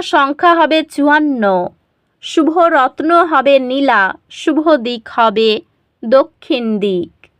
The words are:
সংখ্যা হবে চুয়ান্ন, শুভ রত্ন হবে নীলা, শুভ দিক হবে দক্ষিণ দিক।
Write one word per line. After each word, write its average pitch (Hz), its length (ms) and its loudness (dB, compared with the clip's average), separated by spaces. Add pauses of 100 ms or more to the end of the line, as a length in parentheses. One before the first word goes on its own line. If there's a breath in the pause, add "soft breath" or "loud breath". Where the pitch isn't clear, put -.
(140)
সংখ্যা 294 420 2
হবে 311 240 2 (120)
চুয়ান্ন, 294 520 0 (800)
শুভ 302 300 0 (200)
রত্ন 285 360 0 (160)
হবে 277 340 2
নীলা, 254 420 0 (300)
শুভ 311 280 -4 (260)
দিক 240 240 -8
হবে 220 400 0 (540)
দক্ষিণ 262 600 -2 (160)
দিক। 185 320 -4 (280)